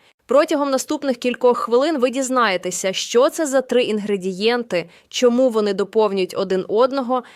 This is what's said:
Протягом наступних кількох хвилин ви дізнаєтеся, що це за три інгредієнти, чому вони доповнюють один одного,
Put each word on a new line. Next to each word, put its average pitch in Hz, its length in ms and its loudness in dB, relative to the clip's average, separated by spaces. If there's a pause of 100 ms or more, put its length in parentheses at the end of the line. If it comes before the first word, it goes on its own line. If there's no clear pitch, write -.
(280)
Протягом 285 420 2
наступних 269 460 -2
кількох 240 420 0
хвилин 269 400 0
ви 247 120 2
дізнаєтеся, 220 840 -2
що 247 380 2
це 320 160 -4
за 262 140 0
три 254 220 0
інгредієнти, 202 1040 -2 (200)
чому 247 400 4
вони 214 260 0
доповнюють 196 600 0
один 190 320 -2
одного, 254 540 0 (120)